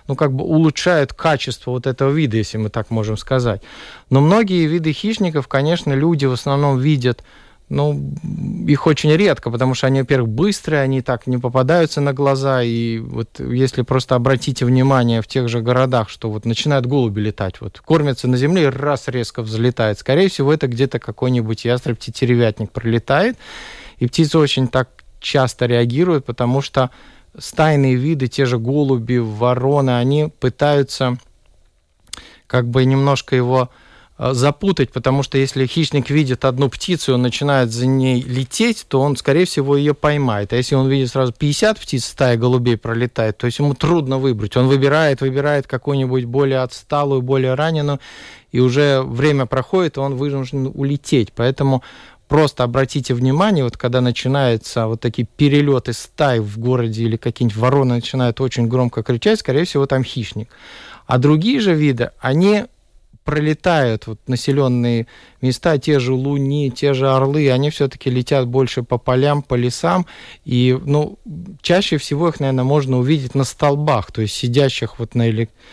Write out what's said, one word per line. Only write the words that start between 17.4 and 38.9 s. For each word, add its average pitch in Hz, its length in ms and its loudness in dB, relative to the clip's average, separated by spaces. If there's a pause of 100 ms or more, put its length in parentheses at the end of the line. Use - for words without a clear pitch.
вот - 180 -14
кормятся 147 480 0
на 127 100 2
земле, 156 260 2
и - 20 4
раз 135 420 -2
резко 120 340 -6
взлетает. 110 560 0
Скорее 170 300 2
всего, 147 260 0
это 147 140 0
где-то 127 320 -2
какой-нибудь 120 680 -2
ястреб-тетеревятник 120 1040 0
пролетает, 127 680 0 (600)
и 123 100 -2
птицы 160 300 2
очень 139 300 2
так 127 220 -2 (300)
часто 127 460 0
реагируют, 127 600 0
потому 123 360 -2
что 131 280 0 (500)
стайные 143 560 2
виды, 135 320 -2
те 135 180 -2
же 120 140 0
голуби, 127 580 0
вороны, 123 720 0
они 139 480 0
пытаются 135 800 0 (1300)
как 123 220 0
бы 127 180 2
немножко 135 500 0
его, 123 340 0 (480)
э, 127 160 -2
запутать, 143 580 0
потому 131 320 0
что - 140 -4
если 135 280 0
хищник 147 440 -2
видит 139 340 0
одну 131 260 0
птицу, - 420 -4
и 127 40 2
он 123 60 2
начинает 127 500 0
за 120 140 -4
ней 131 360 2
лететь, 131 640 -2
то 139 120 0